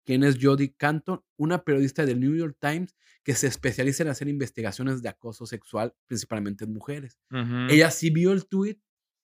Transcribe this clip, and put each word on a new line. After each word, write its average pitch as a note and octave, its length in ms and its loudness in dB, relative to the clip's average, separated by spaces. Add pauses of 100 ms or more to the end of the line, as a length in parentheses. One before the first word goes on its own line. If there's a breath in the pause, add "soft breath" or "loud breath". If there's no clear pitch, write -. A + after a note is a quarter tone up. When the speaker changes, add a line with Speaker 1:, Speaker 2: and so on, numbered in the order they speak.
Speaker 1:
¿Quién C3 180 4
es C#3 160 6
Jodi C#3 300 4
Kantor? D#3 540 -2 (140)
Una E3+ 260 0
periodista C#3 420 2
del B2 140 0
New C#3 140 2
York E3 260 -4
Times D#3+ 340 -4 (280)
que C3+ 120 -2
se C#3 120 0
especializa C3 560 -2
en D#3 80 0
hacer C#3 180 -6
investigaciones B2+ 720 -4
de A2+ 80 -8
acoso A2+ 360 -14
sexual, A2 480 -6 (140)
principalmente G#2 560 -6
en G#2+ 80 -8
mujeres. C#3 460 -12 (120)
Speaker 2:
Ujú. B2 400 -4
Speaker 1:
Ella D#3 200 8
sí D#3+ 200 0
vio F3 220 4
el F#3+ 140 -2
tweet, G3+ 320 -4 (460)